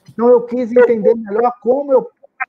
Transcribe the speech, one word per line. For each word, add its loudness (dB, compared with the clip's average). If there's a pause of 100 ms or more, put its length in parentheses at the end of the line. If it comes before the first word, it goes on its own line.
Então, -2
eu 4
quis -6
entender 2
melhor -4 (100)
como -2
eu 0 (420)